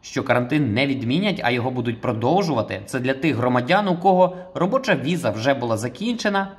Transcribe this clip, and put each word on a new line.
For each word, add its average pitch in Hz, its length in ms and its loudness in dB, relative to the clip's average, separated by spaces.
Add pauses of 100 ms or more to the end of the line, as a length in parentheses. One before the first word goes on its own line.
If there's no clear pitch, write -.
що - 220 -6
карантин 123 520 0
не 135 120 2
відмінять, 139 580 -2
а 123 60 2
його 123 200 0
будуть 120 300 -4
продовжувати. 117 840 0
Це 131 140 -4
для 131 140 0
тих 135 220 0
громадян, 123 520 2
у 175 80 2
кого 180 400 4 (180)
робоча 202 420 2
віза 135 340 -2
вже 113 240 0
була 117 220 -2
закінчена 196 720 -2 (100)